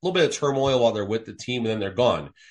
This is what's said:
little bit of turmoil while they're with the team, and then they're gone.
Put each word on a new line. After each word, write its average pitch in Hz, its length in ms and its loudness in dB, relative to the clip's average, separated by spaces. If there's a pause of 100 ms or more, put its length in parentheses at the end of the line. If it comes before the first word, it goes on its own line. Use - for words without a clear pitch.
little 180 100 0
bit 175 160 4
of - 60 -4
turmoil 135 440 0
while 117 120 4
they're 107 120 -4
with 107 220 -4
the 110 80 -14
team, 123 280 -6
and 113 60 -2
then 110 120 -2
they're 95 120 -4
gone. 90 380 0 (220)